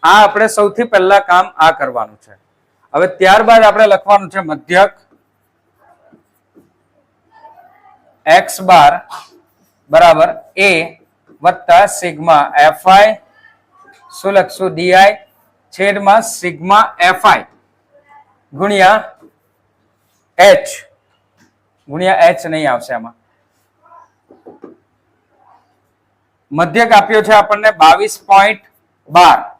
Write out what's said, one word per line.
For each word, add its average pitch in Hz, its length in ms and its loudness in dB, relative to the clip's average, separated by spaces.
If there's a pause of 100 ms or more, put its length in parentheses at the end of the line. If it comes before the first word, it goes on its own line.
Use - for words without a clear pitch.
આ 196 200 4
આપણે 208 240 -2
સૌથી 214 360 -4
પહેલા 190 360 0
કામ 180 380 -2
આ 160 140 2
કરવાનું 120 460 -10
છે. - 140 -20 (640)
હવે 160 140 -2
ત્યારબાદ 214 560 2
આપણે 214 240 2
લખવાનું 196 420 0
છે 190 100 -10
મધ્યક 175 580 -2 (3250)
એક્સ 175 360 0
બાર 170 320 4 (960)
બરાબર 160 400 2 (280)
એ 196 140 0 (680)
વત્તા 175 440 0
સિગ્મા 160 760 -4
એફ 156 280 0
આઈ, 202 260 4 (1080)
શું 196 120 -6
લખશું? 185 420 -4
ડી 180 180 -4
આઈ 196 220 4 (540)
છેદમાં 202 520 -2
સિગ્મા 180 800 -4
એફ 185 260 -2
આઈ 160 200 0 (1080)
ગુણ્યા 196 580 -2 (1300)
એચ, 185 300 2 (1200)
ગુણ્યા 175 260 -2
એચ 170 300 0
નહીં 156 260 -6
આવશે 123 220 -8
આમાં. 113 220 -14 (3250)
મધ્યક 175 400 -2
આપ્યો 214 300 -2
છે 214 100 -4
આપણને 208 400 0
બાવીસ 170 500 0
પોઇન્ટ 202 400 0 (480)
બાર. 156 500 2